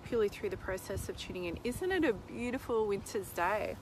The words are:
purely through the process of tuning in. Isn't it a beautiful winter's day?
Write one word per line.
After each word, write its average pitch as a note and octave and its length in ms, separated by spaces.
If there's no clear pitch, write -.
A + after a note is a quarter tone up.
purely A3 240
through G3+ 220
the F#3 80
process F#3+ 500
of F#3 100
tuning F#3 280
in. E3+ 180
Isn't F4+ 300
it F4 100
a C4 100
beautiful A3+ 760
winter's G3+ 420
day? F3+ 520